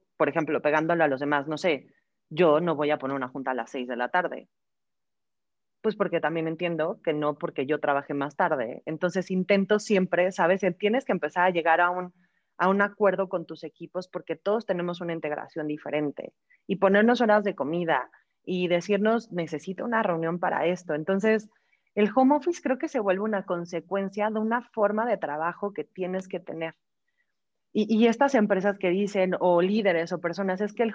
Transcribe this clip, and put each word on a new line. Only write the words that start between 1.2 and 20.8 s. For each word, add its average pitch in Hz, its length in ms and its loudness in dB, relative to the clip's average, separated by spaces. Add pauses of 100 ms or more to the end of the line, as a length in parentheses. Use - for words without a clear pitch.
demás, 143 260 0
no 151 100 -4
sé, 147 320 -2 (400)
yo 160 320 4
no 170 140 0
voy 147 160 0
a 151 80 0
poner 135 180 -4
una 127 120 -4
junta 135 220 -6
a 127 40 -2
las 117 160 -6
seis 127 180 -6
de 120 80 -4
la 123 140 -2
tarde. 170 380 -2 (1300)
Pues 214 140 -2
porque 175 240 -2
también 160 280 -2
entiendo 165 560 -4
que 160 100 -2
no 147 240 -2
porque 151 300 -6
yo 147 120 -2
trabaje 143 360 -2
más 143 200 -6
tarde. 143 500 -2
Entonces 175 440 -4
intento 196 500 2
siempre, 185 520 2
¿sabes? 185 300 2 (180)
Tienes 220 260 0
que 233 60 -4
empezar 175 340 0
a 190 60 4
llegar 165 280 2
a 175 120 4
un, 180 200 -6 (460)
a 180 120 2
un 202 120 2
acuerdo 196 480 2
con 175 160 -4
tus 160 180 -14
equipos 175 440 -12
porque 165 280 -8
todos 214 300 -2
tenemos 175 360 -4
una 170 120 -4
integración 151 540 -6
diferente. 151 640 -4 (320)
Y 185 120 -2
ponernos 208 440 4
horas 208 220 4
de 196 120 -2
comida 151 540 -2 (340)
y 180 240 -2
decirnos, 202 640 0
"Necesito 170 540 -6
una 226 160 0
reunión 170 380 0
para 160 260 0
esto". 175 300 -2